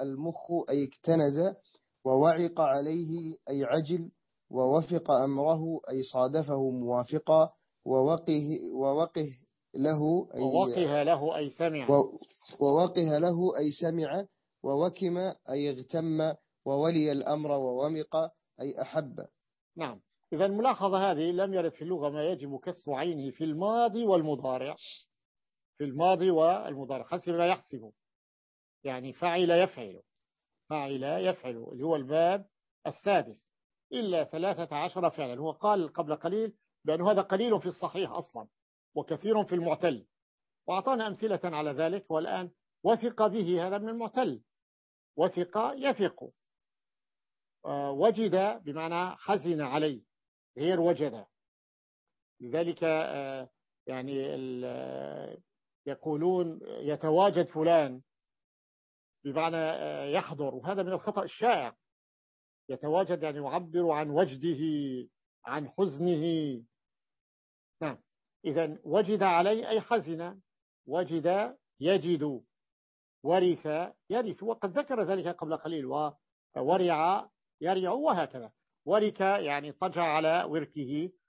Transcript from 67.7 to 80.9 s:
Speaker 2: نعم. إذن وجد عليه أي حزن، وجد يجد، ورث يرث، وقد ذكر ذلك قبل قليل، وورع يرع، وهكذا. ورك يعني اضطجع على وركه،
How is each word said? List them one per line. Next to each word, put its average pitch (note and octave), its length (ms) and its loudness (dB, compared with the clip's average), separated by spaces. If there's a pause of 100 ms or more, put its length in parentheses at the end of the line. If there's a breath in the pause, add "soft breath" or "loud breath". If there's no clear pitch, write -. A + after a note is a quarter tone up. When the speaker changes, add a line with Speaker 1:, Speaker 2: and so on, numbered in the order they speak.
Speaker 2:
نعم. C#3 160 -6 (460)
إذن D#3 400 -2
وجد F#3+ 380 2
عليه G3 460 2
أي A3 120 0
حزن، F3 600 -4 (460)
وجد F3 720 -2 (240)
يجد، D3+ 640 0 (800)
ورث E3 720 0 (180)
يرث، G#3+ 320 -4
وقد G#3+ 360 -4
ذكر C4 240 -2
ذلك F3 340 -2
قبل D#3+ 200 -4
قليل، D#3 300 -6 (720)
وورع E3+ 720 2 (300)
يرع، F#3 320 0
وهكذا. D#3+ 600 -2 (320)
ورك G#3 360 2
يعني D#3 480 0
اضطجع F3 340 -2
على D#3+ 420 2
وركه، D3 640 -4 (180)